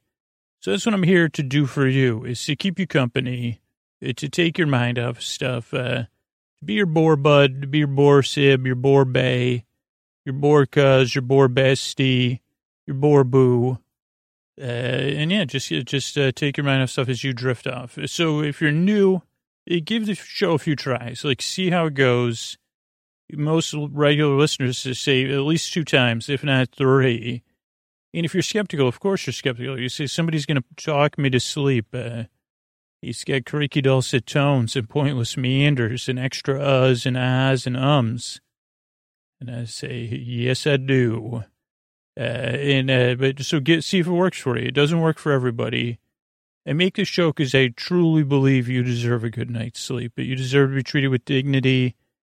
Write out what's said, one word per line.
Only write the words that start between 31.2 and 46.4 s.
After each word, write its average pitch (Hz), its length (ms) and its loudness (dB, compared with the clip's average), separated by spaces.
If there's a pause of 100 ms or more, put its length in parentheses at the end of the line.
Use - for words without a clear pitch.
to 127 100 4
sleep. 139 520 -2
Uh, 117 300 -10 (800)
he's - 240 -10
got 135 180 -2
creaky 147 380 -2
dulcet 131 440 2
tones 139 520 0
and 113 100 -4
pointless 139 480 -2
meanders 127 720 0
and 127 100 -2
extra 135 400 -4
uhs 131 480 2
and 127 120 -2
ahs 127 500 0
and 123 80 -4
ums." 131 640 0 (1000)
And 127 100 -14
I 120 140 -8
say, 123 400 -10
"Yes, 123 600 -2
I 143 120 4
do." 120 640 0 (760)
Uh, - 40 -8
and, 127 680 -2
uh, 127 260 2
but 135 260 -4
so 156 180 -2
get, 156 240 2
see 190 160 0
if 160 80 0
it 185 40 -2
works 175 280 0
for 120 180 -4
you. 120 120 -4
It 127 60 -6
doesn't 151 260 2
work 160 180 0
for 151 140 -2
everybody. 120 640 -2 (640)